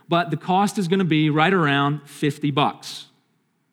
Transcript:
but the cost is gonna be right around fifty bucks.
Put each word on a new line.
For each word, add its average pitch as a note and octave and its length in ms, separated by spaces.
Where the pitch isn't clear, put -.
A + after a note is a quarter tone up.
but E3+ 240
the D3+ 60
cost F#3+ 400
is G3 100
gonna G3 160
be D#3 280
right D#3 240
around C#3+ 500
fifty D3 460
bucks. - 560